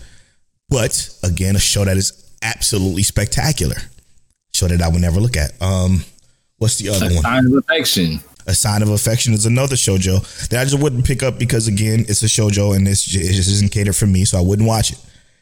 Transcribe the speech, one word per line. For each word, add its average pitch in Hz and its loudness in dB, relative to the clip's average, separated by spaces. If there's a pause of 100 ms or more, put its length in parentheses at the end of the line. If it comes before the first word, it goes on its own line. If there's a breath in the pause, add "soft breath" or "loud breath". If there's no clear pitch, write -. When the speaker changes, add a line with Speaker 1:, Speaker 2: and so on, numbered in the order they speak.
(680 soft breath)
Speaker 1:
But - -2
again, 92 0
a 95 2
show - 0
that 95 2
is - -4 (100)
absolutely 98 -2
spectacular. - -2 (760)
Show - 0
that 87 2
I 85 0
would 85 2
never 87 2
look 123 0
at. - -4
Um, 92 0 (540)
what's 107 0
the 101 -4
other 92 0
Speaker 2:
A 87 0
Speaker 1:
one? 80 2
Speaker 2:
Sign 127 2
of 127 4
Affection. 110 -2 (260)
Speaker 1:
A 95 -2
Sign 104 0
of 104 2
Affection 113 0
is 104 0
another 131 0
shoujo 95 0
that 120 -2
I 131 0
just 135 0
wouldn't 123 0
pick 123 -2
up 131 -2
because, 117 0
again, 107 0
it's 101 -2
a 110 0
shoujo 101 2
and 98 4
it's 98 0
ju-, 95 -2
it 87 0
just 95 2
isn't 101 2
catered 101 0
for 110 2
me, 95 4
so 98 0
I 90 2
wouldn't 104 2
watch 110 0
it. - -14 (440 soft breath)